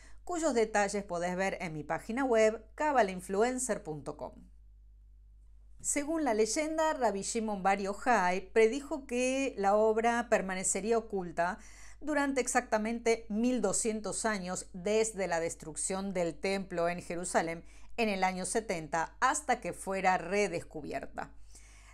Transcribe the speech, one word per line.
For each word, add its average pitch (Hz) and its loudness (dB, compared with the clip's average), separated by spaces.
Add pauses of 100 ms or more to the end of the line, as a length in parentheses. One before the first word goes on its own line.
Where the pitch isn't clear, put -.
(220)
cuyos 320 0
detalles 208 2
podés 175 -2
ver 190 0
en 175 -6
mi 151 -6
página 220 -4
web, 220 4 (120)
kabbalah 262 4
influencer 214 -2
punto 151 -8
com. - -10 (1500)
Según 302 -2
la 247 2
leyenda, 311 2
Rabbi 214 0
Shimon 208 -2
Bar 196 4
Yochai 196 0
predijo 269 4
que 254 0
la 196 4
obra 226 4
permanecería 190 2
oculta 185 -2 (420)
durante 277 0
exactamente 226 0
mil 233 2
doscientos 208 0
años 185 -2
desde 208 0
la 170 0
destrucción 170 -4
del 170 0
templo 175 0
en 175 -2
Jerusalén 175 -2 (320)
en 220 2
el 190 0
año 185 0
setenta, 165 -2
hasta 254 2
que 175 -6
fuera 185 0
redescubierta. 170 -4 (600)